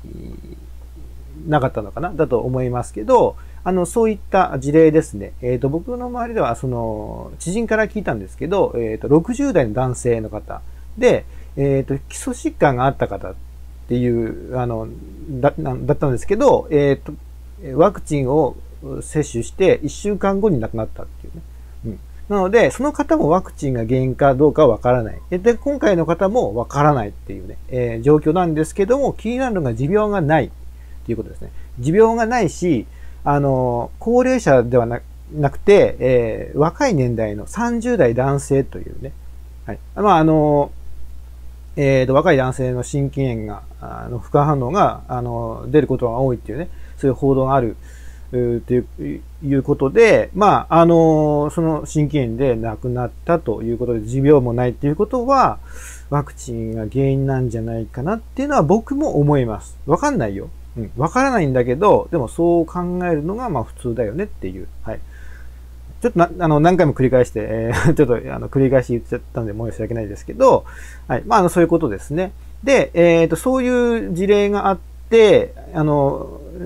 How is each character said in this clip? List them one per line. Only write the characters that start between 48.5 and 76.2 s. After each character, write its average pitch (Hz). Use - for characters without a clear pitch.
と -
い 127
う、 143
い 139
う 135
こ 143
と 135
で、 190
ま 180
あ、 165
あ 170
の、 156
そ 170
の 160
心 151
筋 139
炎 113
で 127
亡 113
く 127
な 123
っ -
た 170
と 113
い 117
う 117
こ 120
と 120
で、 110
持 117
病 139
も 123
な 123
い -
っ 120
て -
い 143
う 151
こ 208
と 240
は、 240
ワ 143
ク -
チ -
ン 113
が 110
原 135
因 135
な 135
ん 127
じ 110
ゃ 113
な 113
い 110
か -
な 196
っ -
て -
い -
う 285
の 294
は 214
僕 208
も 285
思 147
い 127
ま 107
す。 -
わ 143
か 294
ん 262
な 120
い 98
よ。 101
う 117
ん。 101
わ 143
か 262
ら 277
な 233
い 151
ん 135
だ 123
け 123
ど、 160
で 170
も 120
そ 170
う 160
考 180
え 170
る 147
の 180
が、 247
ま 139
あ、 -
普 -
通 120
だ 120
よ 104
ね 180
っ -
て -
い 92
う。 82
は 113
い。 92
ち 233
ょ -
っ 240
と 170
な-、 170
あ 175
の、 151
何 170
回 170
も 139
繰 131
り 123
返 127
し -
て、 113
え 113
ー、 156
<laughs> -
ち 156
ょ -
っ -
と、 120
あ 127
の、 117
繰 135
り 135
返 131
し 123
言 117
っ -
ち -
ゃ -
っ -
た 123
ん 113
で 104
申 110
し -
訳 107
な 113
い 107
で 101
す -
け 240
ど、 233
は -
い。 -
ま 226
あ、 220
あ -
の、 170
そ -
う 170
い -
う -
こ 165
と 147
で 98
す -
ね。 180
で、 247
え 170
ー -
と、 160
そ 254
う 262
い 240
う 190
事 180
例 202
が 202
あ 196
っ 185
て、 208
あ 156
の、 147